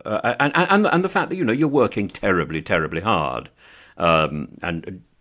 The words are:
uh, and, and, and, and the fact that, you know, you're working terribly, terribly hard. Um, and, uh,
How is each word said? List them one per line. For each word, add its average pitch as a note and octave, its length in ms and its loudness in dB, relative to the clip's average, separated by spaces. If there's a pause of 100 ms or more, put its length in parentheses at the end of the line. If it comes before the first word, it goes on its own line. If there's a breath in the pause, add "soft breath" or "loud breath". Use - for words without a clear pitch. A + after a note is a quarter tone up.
uh, A#2 360 -2
and, D3 160 0
and, F3+ 140 2
and, G#3 160 4
and F3 180 2
the F#3+ 40 -2
fact F#3 220 -2
that, F#3+ 60 -6
you F3+ 80 -2
know, A2 80 0
you're D3 160 2
working A2+ 400 0
terribly, D#2+ 540 -2
terribly D#2+ 380 -2
hard. D#2 500 -2 (480 soft breath)
Um, D#2 640 2
and, E2+ 260 -6
uh, G2 40 -12 (280)